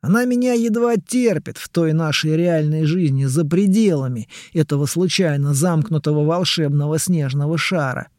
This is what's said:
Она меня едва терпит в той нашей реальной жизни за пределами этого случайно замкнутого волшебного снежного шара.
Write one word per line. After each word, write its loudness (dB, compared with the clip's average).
Она 2
меня 0
едва 0
терпит -2
в -14
той 0
нашей 0
реальной 0
жизни 0
за 0
пределами 0
этого 0
случайно 0
замкнутого 0
волшебного 0
снежного -2
шара. -2